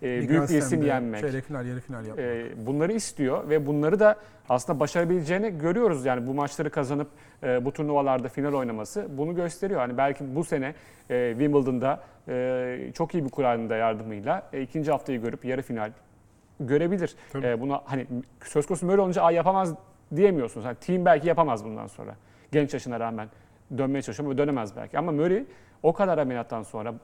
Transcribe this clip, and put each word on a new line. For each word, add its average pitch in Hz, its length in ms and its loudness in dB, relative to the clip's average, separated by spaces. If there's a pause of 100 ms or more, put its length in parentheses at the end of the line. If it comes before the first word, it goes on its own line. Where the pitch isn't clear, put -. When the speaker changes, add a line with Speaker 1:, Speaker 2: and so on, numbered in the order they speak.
Speaker 1:
Bir 127 180 -2
Speaker 2:
büyük 120 100 -2
Speaker 1:
Grand 151 200 4
Speaker 2:
bir 170 80 2
isim 139 120 2
Speaker 1:
Slam'de 156 160 2
Speaker 2:
yenmek. 120 360 0
Speaker 1:
çeyrek 135 220 -4
final, 131 220 -8
yarı 123 140 -6
final 117 260 -10
yapmak. 110 200 -6
Speaker 2:
E, 117 400 -6
bunları 147 280 0
istiyor 156 560 -2
ve 151 160 4
bunları 151 340 2
da 214 160 8 (340)
aslında 127 300 0
başarabileceğini 175 800 0
görüyoruz. 170 480 2
Yani 123 220 0
bu 135 60 -2
maçları 143 360 -2
kazanıp, 143 380 -2 (360)
e, 127 220 2
bu 139 80 0
turnuvalarda 139 560 0
final 143 240 -2
oynaması 127 560 -4
bunu 151 260 -4
gösteriyor. 180 440 -2
Hani 123 180 -2
belki 135 380 0
bu 165 80 0
sene, 143 300 -2 (360)
e, 123 220 0
Wimbledon'da, 131 720 2 (240)
e, 127 680 -4
çok 165 200 -4
iyi 165 120 0
bir 131 40 -4
kuralın 117 400 0
da 113 60 0
yardımıyla, 110 800 -2
e, 139 80 -4
ikinci 151 300 -2
haftayı 131 300 -2
görüp 117 240 -6
yarı 135 160 -2
final 110 300 -6 (680)
görebilir. 160 560 0 (180)
Speaker 1:
Tabii. 135 140 -4
Speaker 2:
E, 117 140 0
buna 139 240 -2
hani 131 220 -4 (360)
söz - 240 -2
konusu 180 200 -2
böyle 196 140 6
olunca, 180 220 2
"Aa, 170 80 8
yapamaz." 170 420 2 (420)
diyemiyorsunuz. 147 500 2
Hani 120 100 -6
team 180 300 -2
belki 165 220 6
yapamaz 151 380 2
bundan 110 220 -8
sonra. 107 280 -14 (360)
Genç 143 220 2
yaşına 123 260 -6
rağmen 113 280 -6 (500)
dönmeye 135 240 0
çalışıyor 139 280 -6
ama 131 80 -2
dönemez 131 380 -2
belki. 113 220 -8
Ama 165 140 0
Murray 175 340 2 (380)
o 165 100 6
kadar 185 240 2
ameliyattan 120 460 -2
sonra 113 300 -8 (100)